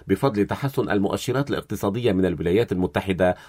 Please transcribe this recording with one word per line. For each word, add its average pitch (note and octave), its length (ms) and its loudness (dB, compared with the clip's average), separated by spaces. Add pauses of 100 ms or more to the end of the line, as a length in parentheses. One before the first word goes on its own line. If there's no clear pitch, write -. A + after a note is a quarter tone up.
بفضل G2+ 380 0
تحسن C3 440 -4
المؤشرات G#2 600 0
الاقتصادية G#2+ 640 -2
من F#2 140 4
الولايات F2 460 2
المتحدة F2+ 640 0 (140)